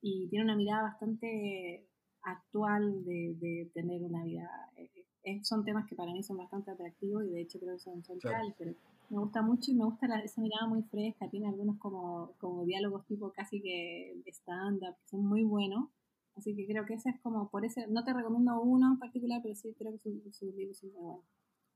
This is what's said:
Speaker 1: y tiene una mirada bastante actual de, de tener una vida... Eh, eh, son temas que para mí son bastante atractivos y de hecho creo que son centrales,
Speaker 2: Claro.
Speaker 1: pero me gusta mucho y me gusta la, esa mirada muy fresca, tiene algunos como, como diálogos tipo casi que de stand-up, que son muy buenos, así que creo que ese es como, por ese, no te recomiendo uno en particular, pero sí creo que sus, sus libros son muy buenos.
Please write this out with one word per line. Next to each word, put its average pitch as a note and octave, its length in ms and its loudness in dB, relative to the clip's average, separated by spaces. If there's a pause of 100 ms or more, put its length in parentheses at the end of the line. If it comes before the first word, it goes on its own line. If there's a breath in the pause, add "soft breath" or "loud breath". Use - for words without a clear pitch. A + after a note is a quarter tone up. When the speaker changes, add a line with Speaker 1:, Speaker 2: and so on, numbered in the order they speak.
Speaker 1:
y F#3+ 280 0
tiene G#3 160 2
una G#3+ 120 4
mirada G#3 280 4
bastante G#3 1000 -4 (360)
actual G#3 840 2
de, E3+ 340 -2
de E3+ 360 -4
tener F3 280 -2
una E3+ 220 -4
vida... E3 240 -4 (280)
Eh, - 140 -16 (320)
eh, G3+ 220 -4
son G#3+ 200 2
temas G#3 240 0
que - 80 -12
para F3 160 -6
mí F#3 100 -4
son G3 140 -6
bastante G3 340 -6
atractivos G3 540 -4
y F#3 60 -2
de E3+ 120 -2
hecho E3+ 160 -10
creo F3+ 160 -6
que F3+ 60 -8
son F3 240 -12
centrales, G3+ 500 -4
Speaker 2:
Claro. - 40 -20
Speaker 1:
pero E3+ 160 -6 (340)
me G#3 120 -2
gusta G#3+ 220 0
mucho A#3+ 280 4
y B3+ 40 6
me A3+ 100 6
gusta A3+ 240 2
la, A3 120 0
esa G#3+ 200 -4
mirada A3 280 0
muy A3 160 2
fresca, G#3 460 -2
tiene G#3 180 -2
algunos G#3 300 0
como, F3 600 -6
como F3+ 260 -4
diálogos G3 420 -2
tipo G3+ 260 -4
casi G3+ 300 -4
que F3 600 -6
de - 80 -16
stand-up, F#3 680 -2
que - 80 -20
son G3+ 180 0
muy G#3+ 180 6
buenos, G#3 440 2 (480)
así G#3 200 -4
que G3 100 -4
creo G#3+ 200 0
que A3 80 -4
ese A#3+ 160 -2
es B3 100 -2
como, G#3+ 300 0
por G3+ 140 -2
ese, A3+ 240 -4
no A3 160 2
te B3+ 80 2
recomiendo A#3 480 4
uno B3+ 320 10
en B3+ 60 6
particular, A#3+ 440 -2
pero G#3+ 120 -4
sí A3 240 -10
creo A3 140 -6
que A3 60 -10
sus, G#3 380 -8
sus G3 180 -6
libros G3 240 -8
son G3 140 -14
muy F3+ 100 -14
buenos. F3 220 -10 (520)